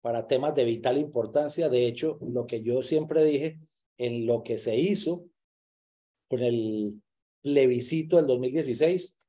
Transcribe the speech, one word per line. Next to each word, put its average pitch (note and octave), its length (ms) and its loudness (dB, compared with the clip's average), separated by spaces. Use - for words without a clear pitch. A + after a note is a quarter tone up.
para A#2 260 -4
temas D3 280 0
de C#3 100 4
vital A#2+ 320 0
importancia. D3 720 -2
De B2 180 2
hecho, C#3+ 360 -4
lo A#2+ 240 -4
que A#2 160 -8
yo A#2+ 200 0
siempre D#3 420 2
dije D#3 340 0
en A#2+ 280 -2
lo A#2 160 2
que A#2 140 -4
se A2 200 -2
hizo F3 500 0
con B2+ 120 -2
el A2 640 -2
plebiscito C#3+ 760 2
del D#3 100 6
dos B2+ 120 2
mil B2+ 140 -2
dieciséis D#3 680 -2